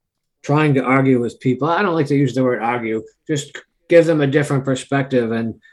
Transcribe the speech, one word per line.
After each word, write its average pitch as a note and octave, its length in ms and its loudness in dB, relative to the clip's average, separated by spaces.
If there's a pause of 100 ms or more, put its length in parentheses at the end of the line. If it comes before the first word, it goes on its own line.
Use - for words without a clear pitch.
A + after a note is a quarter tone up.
(440)
trying D3 320 2
to C3 80 0
argue C3 360 2
with A#2 200 -6
people. B2+ 280 -2
I E3+ 140 0
don't F#3 140 0
like D#3 120 0
to C#3+ 80 0
use C3 200 0
the C3 80 0
word B2 180 -2
argue. A2+ 420 -4 (220)
Just - 320 -6 (320)
give E3+ 160 8
them D#3 160 0
a C#3 60 2
different C#3 380 0
perspective. C3 640 -2
And, A2+ 280 -6 (140)